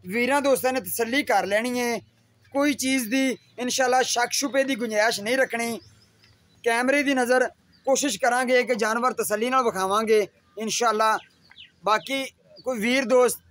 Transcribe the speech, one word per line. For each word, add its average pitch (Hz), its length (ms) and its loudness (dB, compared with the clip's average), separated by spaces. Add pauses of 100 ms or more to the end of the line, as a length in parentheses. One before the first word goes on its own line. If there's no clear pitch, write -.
ਵੀਰਾਂ 247 360 0
ਦੋਸਤਾਂ 262 320 2
ਨੇ 262 80 -2
ਤਸੱਲੀ 233 420 -2
ਕਰ 196 220 0
ਲੈਣੀ 233 340 -2
ਹੈ, 240 200 -2 (540)
ਕੋਈ 285 200 2
ਚੀਜ਼ 254 360 -2
ਦੀ 269 280 0 (220)
ਇਨਸ਼ਾਅੱਲਾ 254 440 0
ਸ਼ੱਕ 240 280 -2
ਸ਼ੁਬੇ 269 320 0
ਦੀ 269 120 -2
ਗੁੰਜਾਇਸ਼ 214 440 0
ਨਹੀਂ 233 180 -2
ਰੱਖਣੀ। 233 420 -2 (840)
ਕੈਮਰੇ 254 400 2
ਦੀ 277 100 0
ਨਜ਼ਰ 254 340 2 (400)
ਕੋਸ਼ਿਸ਼ 262 320 0
ਕਰਾਂਗੇ 254 440 2
ਕਿ 240 120 0
ਜਾਨਵਰ 233 380 0
ਤਸੱਲੀ 220 360 -2
ਨਾਲ 262 140 2
ਵਿਖਾਵਾਂਗੇ 208 640 2 (300)
ਇਨਸ਼ਾਅੱਲਾ। 220 600 0 (680)
ਬਾਕੀ 214 400 0 (400)
ਕੋਈ 247 160 -4
ਵੀਰ 247 260 0
ਦੋਸਤ 247 340 2 (120)